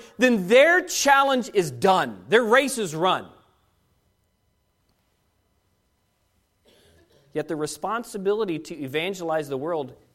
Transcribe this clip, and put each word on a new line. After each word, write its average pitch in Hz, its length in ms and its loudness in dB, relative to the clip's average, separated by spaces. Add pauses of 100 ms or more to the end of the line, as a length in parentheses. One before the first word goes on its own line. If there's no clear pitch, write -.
(180)
then 220 300 2
their 311 340 6
challenge 277 720 2
is 175 160 0
done. 123 580 0
Their 226 160 4
race 247 320 2
is 180 180 -6
run. 160 320 -2 (4000)
Yet 151 160 -8
the 165 80 -4
responsibility 196 1040 -6
to 165 160 -14
evangelize 160 720 -6
the 139 80 -6
world 143 380 -8 (200)